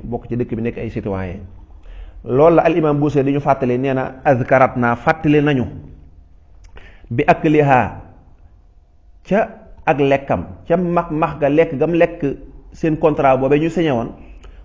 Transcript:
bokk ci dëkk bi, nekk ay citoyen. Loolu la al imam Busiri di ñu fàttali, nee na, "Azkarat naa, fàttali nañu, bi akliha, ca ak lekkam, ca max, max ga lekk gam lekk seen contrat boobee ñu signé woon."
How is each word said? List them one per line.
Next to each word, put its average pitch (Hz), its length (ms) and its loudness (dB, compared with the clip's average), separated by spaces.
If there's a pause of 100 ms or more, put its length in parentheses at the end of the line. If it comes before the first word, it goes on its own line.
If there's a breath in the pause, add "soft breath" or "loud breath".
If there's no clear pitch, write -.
bokk 117 240 -10
ci 123 80 -6
dëkk 123 180 -6
bi, 110 80 -6
nekk 117 160 -6
ay 113 120 -8
citoyen. 98 500 -8 (840 soft breath)
Loolu 151 320 4
la 147 60 6
al 165 140 0
imam 151 240 0
Busiri 143 240 0
di 139 80 0
ñu 143 80 -2
fàttali, 135 380 0
nee 135 160 -2
na, - 300 -6
"Azkarat 131 520 2
naa, 120 180 0
fàttali 151 480 0
nañu, 143 220 0 (1500 loud breath)
bi 123 160 -2
akliha, 147 760 2 (1300)
ca 196 200 0 (380)
ak 151 140 2
lekkam, 135 440 0 (220)
ca 165 100 2
max, 175 340 -2
max 151 300 -2
ga 143 80 2
lekk 160 300 2
gam 160 140 0
lekk 165 320 0 (480)
seen 156 260 -2
contrat 147 400 2
boobee 135 200 2
ñu 160 120 0
signé 165 220 0
woon." 117 200 -2 (520 loud breath)